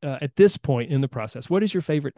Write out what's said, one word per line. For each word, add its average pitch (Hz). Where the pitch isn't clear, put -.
uh, 139
at 143
this 196
point 120
in 135
the 135
process, 113
what 190
is 208
your 175
favorite 147